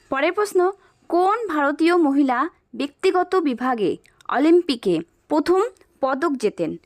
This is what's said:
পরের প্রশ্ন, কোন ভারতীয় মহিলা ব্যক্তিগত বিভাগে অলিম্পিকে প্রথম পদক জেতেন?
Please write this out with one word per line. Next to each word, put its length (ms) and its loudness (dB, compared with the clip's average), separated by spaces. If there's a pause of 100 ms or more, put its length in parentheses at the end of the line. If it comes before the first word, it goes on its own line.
পরের 240 -2
প্রশ্ন, 400 0 (360)
কোন 380 0
ভারতীয় 500 0
মহিলা 520 2 (280)
ব্যক্তিগত 600 -2
বিভাগে 600 -2 (320)
অলিম্পিকে 720 2 (280)
প্রথম 400 0 (320)
পদক 360 -2
জেতেন? 500 -4